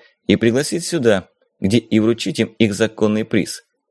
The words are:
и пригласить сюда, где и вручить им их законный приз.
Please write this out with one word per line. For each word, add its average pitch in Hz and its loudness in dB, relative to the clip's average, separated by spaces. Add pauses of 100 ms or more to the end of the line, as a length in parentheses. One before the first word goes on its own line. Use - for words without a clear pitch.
(260)
и 101 4
пригласить 131 0
сюда, 113 0 (320)
где 98 0
и 110 0
вручить 110 -2
им 107 -4
их 110 2
законный 107 -2
приз. - -4 (280)